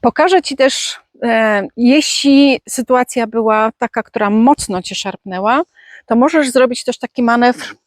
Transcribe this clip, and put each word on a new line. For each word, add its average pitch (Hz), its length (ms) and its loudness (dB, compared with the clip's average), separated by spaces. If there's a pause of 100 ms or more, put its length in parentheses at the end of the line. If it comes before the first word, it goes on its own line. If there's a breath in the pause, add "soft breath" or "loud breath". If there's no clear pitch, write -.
Pokażę 294 400 2
Ci 277 140 -10
też, - 440 -2 (240)
e, 220 440 0 (100)
jeśli 277 920 2
sytuacja 247 580 -2
była 220 500 0
taka, 233 260 -6
która - 260 -4
mocno 220 520 0
Cię 190 140 -14
szarpnęła, 196 640 -4 (440 loud breath)
to 226 100 -2
możesz 285 340 2
zrobić 247 340 0
też 247 140 -6
taki - 260 -6
manewr 240 520 0 (120)